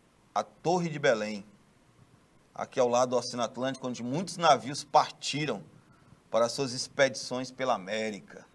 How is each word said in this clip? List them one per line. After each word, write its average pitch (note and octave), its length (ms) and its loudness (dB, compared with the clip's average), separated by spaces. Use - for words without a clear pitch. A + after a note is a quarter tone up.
A G#3+ 100 0
Torre E3+ 460 -2
de D3 80 -8
Belém. G#2+ 480 0
Aqui - 240 -8
ao B2 80 6
lado B2 220 4
do B2 80 0
Oceano A#2+ 260 -2
Atlântico, B2+ 440 -6
onde A#2 140 -8
muitos D3 360 -6
navios C#3+ 460 4
partiram C#3 800 0
para A#2 180 4
suas C3 240 -2
expedições B2+ 760 -2
pela B2+ 240 0
América. G2+ 800 -6